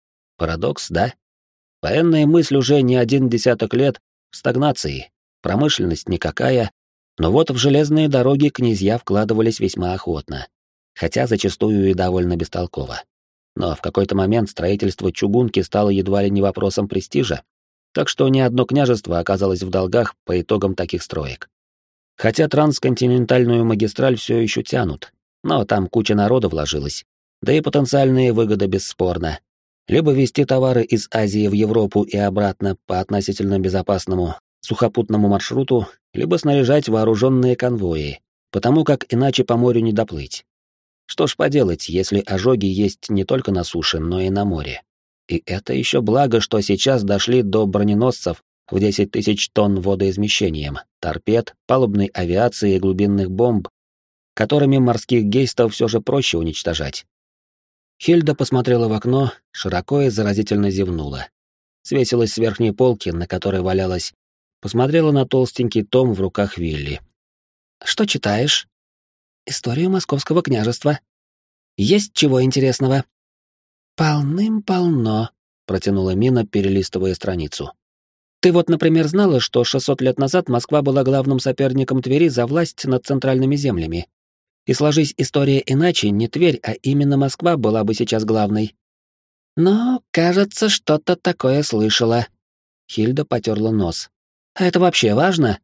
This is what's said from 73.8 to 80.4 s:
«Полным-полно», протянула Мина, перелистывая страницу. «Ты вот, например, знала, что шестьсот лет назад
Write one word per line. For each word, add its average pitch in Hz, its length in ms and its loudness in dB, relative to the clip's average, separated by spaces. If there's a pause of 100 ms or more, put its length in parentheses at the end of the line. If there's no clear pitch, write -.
«Полным-полно», 156 1400 0 (340)
протянула 95 460 0
Мина, 117 340 2
перелистывая 98 680 -2
страницу. 80 580 -6 (680)
«Ты 180 120 4
вот, - 160 2
например, 160 380 2
знала, 175 320 2
что 120 240 0
шестьсот 131 380 -2
лет 127 180 0
назад 135 280 0